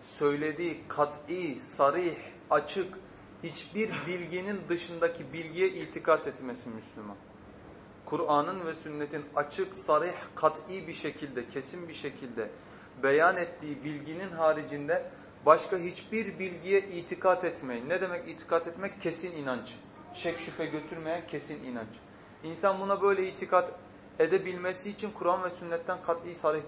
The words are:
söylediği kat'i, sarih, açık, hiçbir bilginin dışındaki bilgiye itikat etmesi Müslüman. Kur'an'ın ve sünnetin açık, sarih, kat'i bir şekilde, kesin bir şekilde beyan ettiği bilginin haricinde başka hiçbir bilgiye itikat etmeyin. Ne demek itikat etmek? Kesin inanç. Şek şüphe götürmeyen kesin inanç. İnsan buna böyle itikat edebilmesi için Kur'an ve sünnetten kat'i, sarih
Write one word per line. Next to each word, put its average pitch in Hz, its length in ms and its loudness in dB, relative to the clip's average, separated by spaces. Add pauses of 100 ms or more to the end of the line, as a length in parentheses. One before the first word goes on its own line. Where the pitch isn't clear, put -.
söylediği 151 880 0
kat'i, 147 720 -2
sarih, 151 560 2 (340)
açık, 147 480 0 (460)
hiçbir 190 480 -2 (160)
bilginin 180 640 -4
dışındaki 165 640 0
bilgiye 165 360 2
itikat 160 580 2
etmesi 127 420 -6
Müslüman. 107 460 -12 (920)
Kur'an'ın 160 600 2
ve 160 80 -4
sünnetin 147 520 -6 (100)
açık, 147 420 -2
sarih, 160 360 2 (220)
kat'i 160 520 0
bir 165 60 -8
şekilde, 139 560 -6
kesin 170 380 -8
bir 156 60 -12
şekilde 120 560 -6 (540)
beyan 156 340 8
ettiği 151 460 -4
bilginin 156 480 -6
haricinde 156 800 2 (340)
başka 160 320 10
hiçbir 180 640 -4
bilgiye 185 400 2
itikat 180 640 2
etmeyin. 131 460 -2
Ne 185 120 2
demek 175 280 -4
itikat 170 380 0
etmek? 185 340 -8
Kesin 175 300 -2
inanç. 131 440 -4 (380)
Şek - 260 -2
şüphe 165 260 -6
götürmeyen 160 600 -4
kesin 147 360 -8
inanç. 120 260 -6 (540)
İnsan 190 360 0
buna 196 220 0
böyle 190 260 4
itikat 180 440 4 (480)
edebilmesi 180 680 2
için 208 220 -6
Kur'an 180 320 2
ve 180 60 0
sünnetten 170 540 -4
kat'i, 170 320 -2
sarih 156 320 2